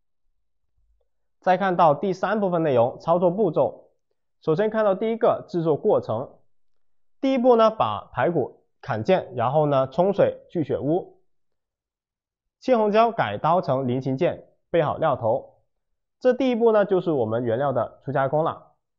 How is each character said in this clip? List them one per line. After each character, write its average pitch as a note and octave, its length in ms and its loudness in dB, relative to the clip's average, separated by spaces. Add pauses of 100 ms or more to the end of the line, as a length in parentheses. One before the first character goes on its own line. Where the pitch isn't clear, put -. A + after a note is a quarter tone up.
(1400)
再 F#3 160 0
看 F#3 220 -2
到 E3 180 6
第 G3 160 -4
三 G3+ 300 -4
部 G3 80 0
分 F3 120 0
内 D3+ 140 0
容， A#2+ 240 2
操 F3 200 0
作 F3+ 120 2
步 F#3+ 200 0
骤。 - 400 -4 (500)
首 D#3+ 120 -2
先 G#3 160 0
看 A3 140 -2
到 G3+ 100 2
第 A3 180 -4
一 A#3 40 -4
个 A3 320 0
制 F3 160 -4
作 D#3 140 2
过 D#3 240 0
程。 A#2+ 280 -6 (920)
第 C4+ 120 0
一 C4+ 40 0
步 B3 180 4
呢， A3 160 4
把 A2 400 -4
排 C3 180 0
骨 D3+ 360 -4 (160)
砍 A2 220 -6
件， D#3+ 320 0
然 B2 180 -2
后 D3+ 120 2
呢 C3+ 220 0
冲 F3+ 240 0
水 F3+ 380 0
去 D#3+ 160 -4
血 A#2+ 120 -2
污。 D#3 440 -4 (1400)
青 B3+ 180 2
红 G#3+ 140 2
椒 A3+ 200 4
改 A2+ 260 -4
刀 E3+ 240 0
成 C3+ 260 -2
菱 B2 140 -2
形 C3 160 -4
件， C#3+ 280 -4 (240)
备 E3 140 2
好 A#2+ 140 -4
料 C#3+ 180 -2
头。 A2+ 460 -4 (580)
这 B3+ 140 2
第 B3+ 180 0
一 B3 40 0
步 A3+ 180 2
呢， G#3 100 4
就 F#3+ 160 0
是 E3+ 140 -2
我 B2+ 120 0
们 A2+ 200 -2
原 A2+ 120 0
料 C#3 140 -2
的 B2 320 -6
初 C3+ 80 -10
加 C3+ 160 0
工 D3+ 160 -2
了。 C3 300 -8 (260)